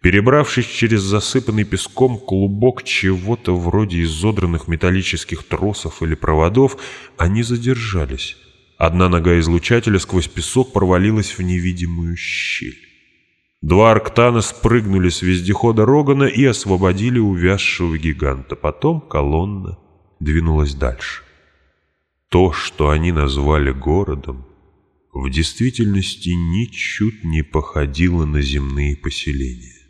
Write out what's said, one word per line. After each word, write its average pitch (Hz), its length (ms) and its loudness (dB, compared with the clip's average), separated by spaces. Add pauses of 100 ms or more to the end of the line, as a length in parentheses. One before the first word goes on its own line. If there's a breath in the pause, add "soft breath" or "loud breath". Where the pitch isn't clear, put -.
Перебравшись 120 640 2
через 110 340 0
засыпанный 107 640 -2
песком 113 560 -2
клубок 101 640 0
чего-то 95 720 -2
вроде 87 460 0
изодранных 85 640 -2
металлических 90 760 -2
тросов 85 640 -6
или 80 100 -2
проводов, 87 640 2 (400 loud breath)
они 98 240 0
задержались. 113 960 -4 (400)
Одна 87 320 2
нога 85 300 4
излучателя 90 580 2
сквозь 90 300 0
песок - 440 -2
провалилась 101 640 2
в 92 60 -10
невидимую 87 760 -2
щель. - 600 -8 (840)
Два 101 280 6
арктана 117 500 4
спрыгнули 101 680 2
с - 140 -4
вездехода 95 600 2
Рогана 139 420 4
и 135 200 2
освободили 98 720 0
увязшего 90 800 0
гиганта. 71 580 -4
Потом 147 460 -2
колонна 85 760 -2 (400)
двинулась 76 560 0
дальше. 65 480 -6 (1040)
То, 92 220 4
что - 380 -2
они 80 220 2
назвали 71 600 0
городом, 69 720 -4 (680)
в 67 160 -6
действительности 98 1000 -2
ничуть 98 960 -4
не 78 200 -2
походило 78 840 -2
на 73 160 0
земные 69 560 -2
поселения. 67 760 -8 (180)